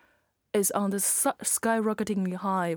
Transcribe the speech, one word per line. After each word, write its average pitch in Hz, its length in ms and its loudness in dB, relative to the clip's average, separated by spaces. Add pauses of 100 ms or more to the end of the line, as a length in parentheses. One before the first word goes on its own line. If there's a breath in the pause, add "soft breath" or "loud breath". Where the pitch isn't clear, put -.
(540 soft breath)
is 202 180 2
on 202 180 0
the 196 100 -2
su-, - 320 0 (120)
skyrocketingly 214 920 0
high 180 420 0